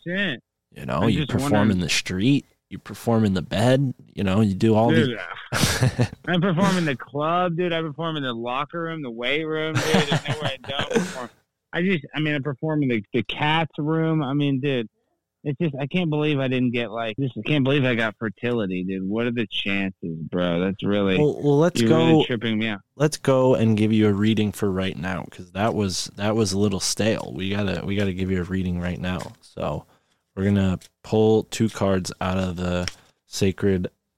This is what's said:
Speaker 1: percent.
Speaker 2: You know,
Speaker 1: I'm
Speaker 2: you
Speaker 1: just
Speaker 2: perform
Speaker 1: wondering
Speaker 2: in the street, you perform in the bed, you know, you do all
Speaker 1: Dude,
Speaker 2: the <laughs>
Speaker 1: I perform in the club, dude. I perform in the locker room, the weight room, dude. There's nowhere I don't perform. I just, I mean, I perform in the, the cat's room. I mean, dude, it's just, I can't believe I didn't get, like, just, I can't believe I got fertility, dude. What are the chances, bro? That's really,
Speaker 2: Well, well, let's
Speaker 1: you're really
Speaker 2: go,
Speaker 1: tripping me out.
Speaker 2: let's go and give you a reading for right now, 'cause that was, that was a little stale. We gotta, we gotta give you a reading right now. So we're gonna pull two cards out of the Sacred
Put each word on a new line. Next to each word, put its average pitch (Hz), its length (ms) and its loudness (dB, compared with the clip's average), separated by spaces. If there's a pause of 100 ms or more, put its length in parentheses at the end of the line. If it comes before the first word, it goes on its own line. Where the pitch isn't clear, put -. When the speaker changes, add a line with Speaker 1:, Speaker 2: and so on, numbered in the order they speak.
Speaker 1:
percent. 175 400 -4 (320)
Speaker 2:
You - 120 -14
know, 67 160 -2
Speaker 1:
I'm 113 60 4
Speaker 2:
you - 100 2
Speaker 1:
just 147 100 -2
Speaker 2:
perform 139 220 0
Speaker 1:
wondering 104 260 4
Speaker 2:
in - 40 0
the 82 80 -2
street, 110 560 0 (260)
you 98 80 -14
perform 110 440 0
in 98 120 4
the 87 80 0
bed, 127 500 2 (220)
you - 80 -2
know, 95 180 2
you 98 140 4
do 110 180 4
all 113 160 6
Speaker 1:
Dude, - 200 4 (420)
Speaker 2:
the - 580 2 (100)
<laughs> - 80 -10
Speaker 1:
I 175 120 2
perform 185 380 2
in 170 80 2
the 139 100 0
club, 170 640 -2
dude. 180 160 -2
I 165 80 -2
perform 160 340 -6
in 143 80 -4
the 127 100 -4
locker 127 480 -6
room, 165 220 -8
the 120 80 -8
weight 127 340 -2
room, 156 300 -4
dude. 120 80 0
There's 160 440 0
nowhere 147 180 -6
I 135 120 -6 (100)
don't 139 240 -6
perform. 151 380 -4 (440)
I 165 100 -4
just, 180 220 -2 (100)
I 143 40 -4
mean, 151 140 -2
I 147 60 -2
perform 151 420 -4
in 135 80 0
the, 113 140 -2 (100)
the 120 100 0
cat's 156 540 -2
room. 160 460 0
I 131 100 -4
mean, 143 280 0
dude, 131 260 -2 (560)
it's 147 160 -6
just, 151 180 -2
I 139 100 -4
can't 180 220 -2
believe 151 300 0
I 131 80 0
didn't 127 240 0
get, 117 200 -4
like, 113 280 -6
just, 135 180 -4
I 110 40 -6
can't 143 240 0
believe 139 180 2
I 127 120 2
got 110 220 -2
fertility, 101 680 -4
dude. 95 200 -4
What 110 200 -2
are 123 60 0
the 117 200 -2
chances, 98 640 -4 (140)
bro? 87 320 0
That's 95 220 -2
really, 98 340 2
Speaker 2:
Well, 147 260 2
well, 143 160 4
let's 165 220 2
Speaker 1:
you're 113 80 4
really 160 220 6 (100)
Speaker 2:
go, - 40 2
Speaker 1:
tripping 113 340 -2
me 113 100 0
out. 101 100 -4 (160)
Speaker 2:
let's 151 220 0
go 131 380 4
and 110 200 4
give 107 160 4
you 107 160 6
a 104 60 4
reading 104 400 2
for 101 180 -2
right 92 260 -2
now, 90 320 -6
'cause 90 220 -20
that 98 240 0
was, 98 400 -2
that 104 220 -2
was 101 160 2
a 95 40 0
little 101 220 2
stale. - 560 -2
We - 140 -6
gotta, - 360 -4
we 98 120 -2
gotta 98 160 0
give 92 180 -2
you 92 80 0
a 85 60 -2
reading 90 340 -2
right 87 220 -4
now. 90 400 -6
So - 440 -8 (500)
we're 95 100 0
gonna 95 320 4 (260)
pull 110 420 4
two - 240 0
cards 95 420 0 (100)
out 92 160 -2
of 92 180 -2
the 90 320 -2 (380)
Sacred 95 640 0 (280)